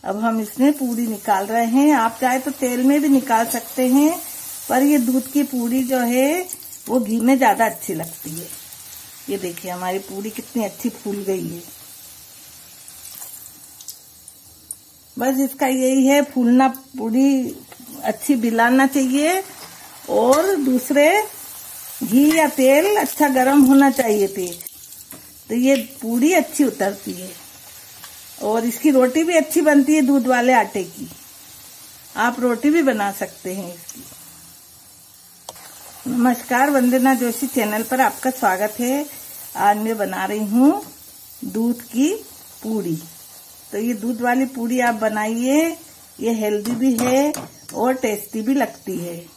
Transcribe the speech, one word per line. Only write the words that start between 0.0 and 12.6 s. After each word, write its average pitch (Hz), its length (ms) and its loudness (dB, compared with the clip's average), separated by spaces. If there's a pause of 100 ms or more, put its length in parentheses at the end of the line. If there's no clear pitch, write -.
अब 196 160 -6
हम 226 220 -2
इसमें 254 320 2
पूड़ी 240 340 -4
निकाल 202 380 -2
रहे 233 220 0
हैं। 277 260 4
आप 233 280 2
चाहे 254 180 0
तो 269 140 -6
तेल 247 300 -2
में 285 180 4
भी 302 80 0
निकाल 240 380 2
सकते 254 400 -4
हैं, 294 280 4 (540)
पर 254 140 2
ये 294 160 4
दूध 254 280 0
की 285 180 0
पूड़ी 254 400 -2
जो 254 140 0
है 269 480 0 (400)
वो 240 120 -4
घी 226 200 -4
में 254 180 4
ज्यादा 233 280 4
अच्छी - 280 -6
लगती 165 380 -10
है। 170 160 -12 (800)
ये 196 100 -4
देखिए, 180 320 -10
हमारी 180 300 -6
पूड़ी 196 300 -10
कितनी - 320 -8
अच्छी 208 280 -6
फूल 202 320 -8
गई 185 240 -4
है। 170 140 -10 (3500)